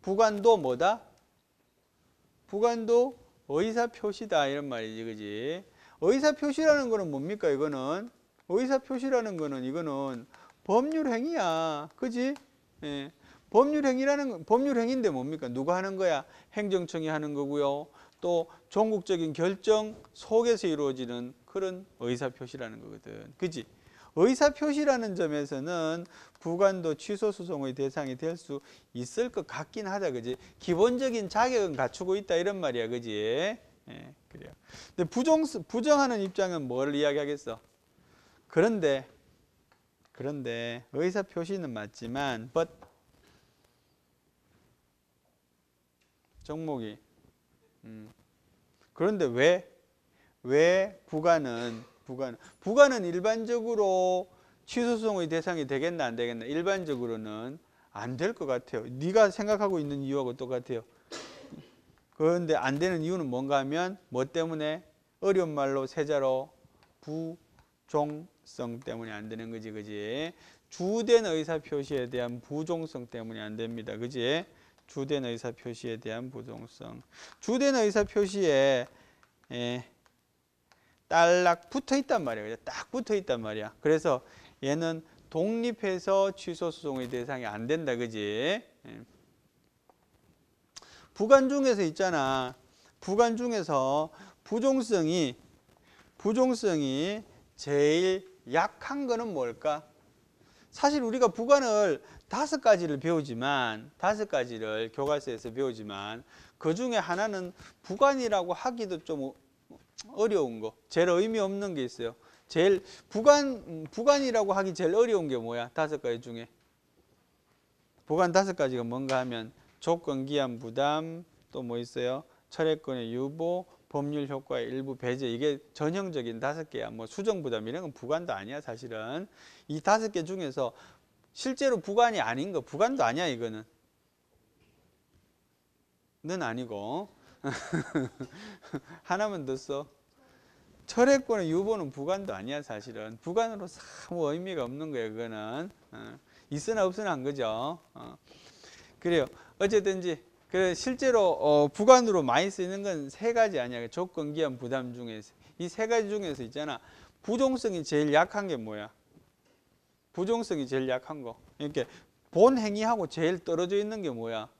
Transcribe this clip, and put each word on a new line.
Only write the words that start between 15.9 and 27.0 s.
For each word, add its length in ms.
거야? 300
행정청이 540
하는 260
거고요. 540
또 280
전국적인 640
결정 640
속에서 540
이루어지는 680
그런 400
의사 300
표시라는 520
거거든, 560
그지? 280
의사 360
표시라는 640
점에서는 880
부관도 560
취소 360